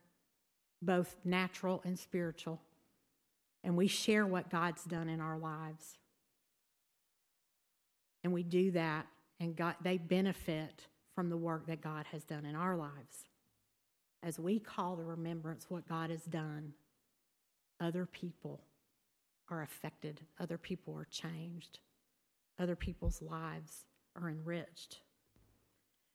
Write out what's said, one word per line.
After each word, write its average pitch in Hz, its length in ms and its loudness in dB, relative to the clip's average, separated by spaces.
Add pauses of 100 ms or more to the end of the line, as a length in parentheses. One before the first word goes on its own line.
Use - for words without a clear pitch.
(840)
both 180 420 4
natural 185 600 2
and 180 140 0
spiritual, 165 640 -2 (1040)
and 180 120 4
we 185 100 8
share 214 400 6
what 185 240 0
God's 170 340 0
done 165 240 -2
in 160 120 0
our 160 180 -2
lives. 156 580 -8 (2250)
And 180 80 4
we 175 100 4
do 180 300 6
that, 160 340 2 (320)
and 170 160 0
God, 170 260 2
they 185 160 4
benefit 170 920 2 (260)
from 175 160 0
the 170 60 0
work 160 320 0
that 160 120 -2
God 156 300 -6
has 156 140 -8
done 151 200 -6
in 147 120 -4
our 180 200 2
lives. 143 520 -8 (960)
As 165 160 -4
we 190 180 2
call 185 380 -2
to 165 80 -4
remembrance 165 640 -4
what 175 200 -6
God 165 220 -2
has 165 140 -4
done, 156 480 -4 (1080)
other 175 240 2
people 156 560 -8 (880)
are 165 140 -2
affected, 151 580 -8 (200)
other 170 180 -4
people 165 380 -6
are 156 100 -8
changed, 165 720 -8 (800)
other 175 180 2
people's 170 460 0
lives 160 600 -8 (360)
are 170 80 -2
enriched. 160 680 -6 (1160)